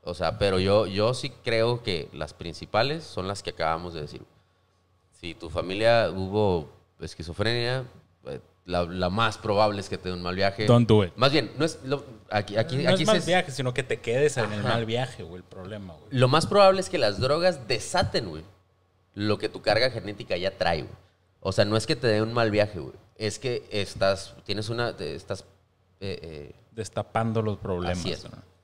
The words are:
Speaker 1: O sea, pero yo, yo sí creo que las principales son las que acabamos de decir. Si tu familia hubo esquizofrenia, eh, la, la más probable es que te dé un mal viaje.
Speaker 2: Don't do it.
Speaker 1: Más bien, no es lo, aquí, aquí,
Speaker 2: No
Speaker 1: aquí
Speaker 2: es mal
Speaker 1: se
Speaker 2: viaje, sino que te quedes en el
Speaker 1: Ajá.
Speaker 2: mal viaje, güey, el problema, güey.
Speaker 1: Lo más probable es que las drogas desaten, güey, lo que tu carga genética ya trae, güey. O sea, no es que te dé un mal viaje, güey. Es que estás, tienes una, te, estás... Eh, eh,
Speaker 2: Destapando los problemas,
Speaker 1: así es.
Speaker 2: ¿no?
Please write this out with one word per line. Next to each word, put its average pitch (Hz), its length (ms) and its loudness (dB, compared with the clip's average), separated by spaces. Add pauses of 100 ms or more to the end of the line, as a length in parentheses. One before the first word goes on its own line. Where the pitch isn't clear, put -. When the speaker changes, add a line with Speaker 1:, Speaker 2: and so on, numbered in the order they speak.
Speaker 1:
O 87 100 -6
sea, 82 240 -2
pero 95 220 2
yo, 101 260 4
yo 101 280 0
sí 131 160 -6 (140)
creo 117 380 2
que 82 300 -4
las 76 220 -10
principales 113 680 -4
son - 240 -8
las 101 140 -8
que - 80 -6
acabamos 82 440 -4
de 80 80 -8
decir. - 200 -12 (960)
Si 82 140 -10
tu 82 160 -12
familia 98 600 2
hubo 95 580 0 (320)
esquizofrenia, 117 840 -4 (420)
eh, 67 140 -10 (240)
la, 87 200 0
la 90 260 -2
más 110 280 0
probable 104 420 2
es 95 80 -10
que 98 100 -6
te - 100 -8
dé 90 60 -4
un 90 80 -8
mal 90 140 -4
viaje. 98 300 0
Speaker 2:
Don't 120 220 6
do 107 160 8
it. 87 120 -6
Speaker 1:
Más 135 160 4
bien, 139 260 0
no 147 60 2
es 160 200 -4
lo, 135 200 -4 (260)
aquí, 101 260 -2
aquí, 113 220 0
Speaker 2:
No - 120 2
Speaker 1:
aquí 190 120 4
Speaker 2:
es - 60 2
mal 214 120 6
Speaker 1:
se - 60 -4
Speaker 2:
viaje, 175 240 2
sino 127 240 -4
que 135 80 -2
te 117 180 -2
quedes 135 360 2
en 107 160 0
el 104 80 -4
Speaker 1:
Ajá. 104 80 -2
Speaker 2:
mal 113 180 0
viaje, 120 380 -4
güey, 87 140 -14
el 90 60 -16
problema, 98 500 -12
güey. - 160 -20
Speaker 1:
Lo 127 180 4
más 151 180 4
probable 190 340 8
es 180 80 -4
que 165 100 -2
las 104 200 2
drogas 151 480 2
desaten, 131 640 0
güey, 78 160 -10 (680)
lo 104 240 0
que 104 100 -4
tu - 140 -10
carga 113 280 4
genética 104 460 -6
ya 92 200 -2
trae, 85 260 0
güey. - 120 -12 (460)
O 95 100 -2
sea, 101 140 4
no 107 120 2
es 110 120 0
que 156 80 2
te 127 100 -2
dé 107 160 4
un 113 100 -2
mal 117 200 2
viaje, 104 260 2
güey. 67 160 -10 (220)
Es 107 240 -6
que 123 300 -6
estás, 98 640 -2 (100)
tienes 104 240 -4
una, 117 280 -4
te, 78 180 -6
estás... 90 300 -10 (560)
Eh, 95 220 -8
eh, 76 320 -14 (180)
Speaker 2:
Destapando 113 680 -2
los 104 160 -2
problemas, 90 420 -2
Speaker 1:
así 90 120 -4
es. - 120 -10
Speaker 2:
¿no? - 60 -16 (340)